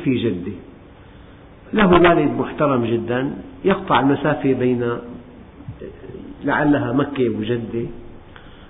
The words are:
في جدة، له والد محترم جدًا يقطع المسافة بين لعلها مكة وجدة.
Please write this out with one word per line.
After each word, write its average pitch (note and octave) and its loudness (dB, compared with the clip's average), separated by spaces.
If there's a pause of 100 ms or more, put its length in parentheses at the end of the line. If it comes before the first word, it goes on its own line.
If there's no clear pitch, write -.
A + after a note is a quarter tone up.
في A#2+ 0
جدة، F#2+ -2 (1200)
له G3+ 4
والد E3 6
محترم B2+ 0
جدًا A#2+ -2 (320)
يقطع F3+ 2
المسافة C3+ 2
بين A#2+ 0 (1500)
لعلها C3+ 2
مكة C3 0
وجدة. A2 -4 (840)